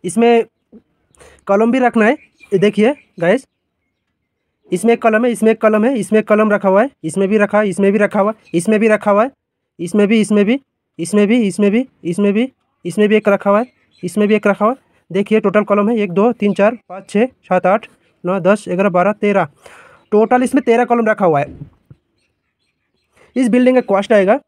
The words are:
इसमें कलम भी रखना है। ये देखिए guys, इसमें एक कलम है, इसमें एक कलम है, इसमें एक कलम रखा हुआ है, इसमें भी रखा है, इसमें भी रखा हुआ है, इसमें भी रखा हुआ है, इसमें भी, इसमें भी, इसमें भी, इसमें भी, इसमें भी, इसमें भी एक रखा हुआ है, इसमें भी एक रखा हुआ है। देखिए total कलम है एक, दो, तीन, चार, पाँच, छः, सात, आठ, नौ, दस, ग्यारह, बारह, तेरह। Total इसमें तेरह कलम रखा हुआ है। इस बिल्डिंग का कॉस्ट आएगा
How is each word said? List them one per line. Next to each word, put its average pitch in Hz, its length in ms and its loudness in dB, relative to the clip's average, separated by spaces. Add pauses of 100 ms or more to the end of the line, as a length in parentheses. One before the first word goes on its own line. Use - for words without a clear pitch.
इसमें 233 400 2 (1000)
कलम 214 260 0
भी 262 60 0
रखना 233 260 0
है। 233 80 2 (400)
ये 190 60 0
देखिए 208 360 0 (260)
guys, 185 260 0 (1200)
इसमें 220 220 0
एक 233 100 -2
कलम 220 220 0
है, 247 80 0
इसमें 220 200 0
एक 220 80 -4
कलम 214 240 2
है, 269 140 0
इसमें 214 220 -2
एक 214 80 -8
कलम 214 240 2
रखा 202 160 -2
हुआ 196 140 4
है, 277 80 -2 (140)
इसमें 185 240 -2
भी 214 100 0
रखा 208 220 0
है, 208 80 -2
इसमें 196 240 0
भी 214 60 0
रखा 202 220 0
हुआ 208 120 0
है, - 220 -18
इसमें 214 260 0
भी 226 80 2
रखा 208 220 0
हुआ 208 140 2
है, 269 60 -6 (480)
इसमें 202 300 0
भी, 220 120 2
इसमें 208 240 2
भी, 247 160 0 (380)
इसमें 202 280 0
भी, 240 160 2
इसमें 202 280 0
भी, 240 160 -2 (180)
इसमें 202 280 -2
भी, 240 180 -2 (340)
इसमें 202 240 0
भी 214 80 2
एक 208 120 0
रखा 202 220 0
हुआ 202 100 2
है, 254 60 -6 (360)
इसमें 208 260 -2
भी 214 60 2
एक 208 120 -2
रखा 202 180 0
हुआ 240 100 0
है। - 40 -12 (320)
देखिए 208 300 0
total 202 240 0
कलम 202 260 0
है 240 80 -2
एक, 202 140 -4
दो, 202 200 0
तीन, 202 220 -2
चार, 214 240 0 (100)
पाँच, 190 200 -18
छः, 220 180 0 (160)
सात, 185 240 -2
आठ, 208 200 0 (380)
नौ, 185 160 -4
दस, 196 280 0
ग्यारह, 185 200 -2
बारह, 180 240 0
तेरह। 202 360 -2 (640)
Total 226 300 2
इसमें 269 220 0
तेरह 240 200 2
कलम 233 240 0
रखा 208 180 0
हुआ 151 140 2
है। - 180 -10 (1800)
इस 254 120 0
बिल्डिंग 254 280 4
का 240 120 4
कॉस्ट 202 240 0
आएगा 202 340 2